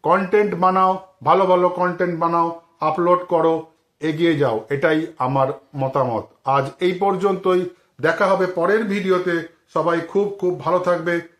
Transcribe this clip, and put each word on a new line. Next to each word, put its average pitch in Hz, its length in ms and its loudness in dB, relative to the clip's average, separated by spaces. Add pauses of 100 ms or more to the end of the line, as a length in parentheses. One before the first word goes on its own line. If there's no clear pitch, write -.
কনটেন্ট 190 520 2
বানাও, 185 520 2 (160)
ভালো 180 220 4
ভালো 180 240 4
কনটেন্ট 175 500 -2
বানাও, 170 420 -2 (180)
আপলোড 170 400 2
করো, 165 520 0 (280)
এগিয়ে 160 380 0
যাও, 120 320 0
এটাই 156 380 0 (100)
আমার 131 300 0 (280)
মতামত। 131 500 -2 (180)
আজ 135 220 0 (140)
এই 180 140 0
পর্যন্তই, 185 720 0 (360)
দেখা 165 260 2
হবে 185 200 2
পরের 185 360 0
ভিডিওতে। 180 640 -2 (260)
সবাই 170 280 0
খুব 196 260 -2 (120)
খুব 180 200 -2
ভালো 170 200 0
থাকবে 175 420 -2 (180)